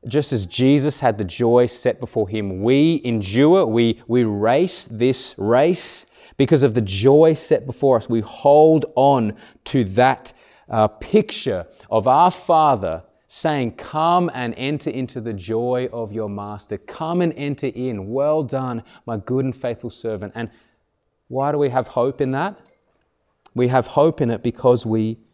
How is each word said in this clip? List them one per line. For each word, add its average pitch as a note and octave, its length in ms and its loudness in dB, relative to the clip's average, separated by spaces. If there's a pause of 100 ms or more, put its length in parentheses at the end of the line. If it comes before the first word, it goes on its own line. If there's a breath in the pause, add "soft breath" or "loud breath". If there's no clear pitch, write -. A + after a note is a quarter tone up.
Just C3+ 240 -2
as G#2 140 -2
Jesus C3+ 540 0
had A#2 180 0
the G#2 60 -4
joy A#2+ 420 2
set A#2+ 340 -4
before A2 300 -6
him, G2 320 -6
we C#3+ 420 2
endure, B2 640 2
we, A#2 420 0
we A#2+ 160 2
race A2+ 600 0
this B2 520 -2
race C3 680 0 (320 soft breath)
because C#3 240 4
of B2 140 2
the A#2 60 2
joy C3+ 520 4
set - 320 -2
before C3 320 2
us. A2 100 -4
We A#2 140 0
hold D3+ 640 4 (100)
on C3 380 4 (320 loud breath)
to C3 180 0
that, B2 500 0 (360 soft breath)
uh, G#2+ 180 2
picture B2 760 -2 (240 soft breath)
of A2 180 0
our D3+ 220 6
Father C3 760 0 (220)
saying, C#3 480 -4
"Come E3+ 600 -2
and B2 220 -8
enter C#3+ 340 -6
into B2+ 300 -8
the A2+ 140 -8
joy A#2+ 580 -4
of A2+ 220 -10
your G#2+ 160 -6
master. G#2 480 -10
Come E3+ 440 -6
and E3+ 120 0
enter C#3+ 340 -8
in. A2 420 -8
Well D3 340 0
done, B2+ 400 -6 (220 soft breath)
my A#2 120 -6
good B2+ 260 -4
and C3 120 -4
faithful A#2+ 340 -8
servant." G#2 460 -8
And - 140 -8 (760 soft breath)
why C3+ 240 -4
do D3+ 60 -2
we C#3+ 120 0
have B2 200 -2
hope C3 320 -2
in C3 100 -2
that? E3 240 -4 (1000)
We B2 160 0
have B2+ 180 2
hope D3+ 340 2
in B2 80 0
it A2+ 140 -6
because B2 420 0
we A2 320 -2 (160)